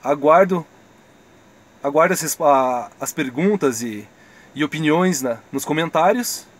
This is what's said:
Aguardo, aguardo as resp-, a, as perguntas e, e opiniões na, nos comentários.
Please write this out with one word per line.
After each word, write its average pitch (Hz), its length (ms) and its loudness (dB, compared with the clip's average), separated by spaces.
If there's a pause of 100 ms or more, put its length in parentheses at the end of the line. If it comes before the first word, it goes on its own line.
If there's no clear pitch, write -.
Aguardo, 156 640 2 (1160)
aguardo 156 320 2
as - 60 -4
resp-, 160 220 -6
a, 127 480 2 (100)
as 139 120 -10
perguntas 147 680 -2
e, 104 240 -10 (480)
e 143 100 -2
opiniões 156 580 0
na, 120 160 -4 (140)
nos 135 120 -6
comentários. 165 840 -2 (140)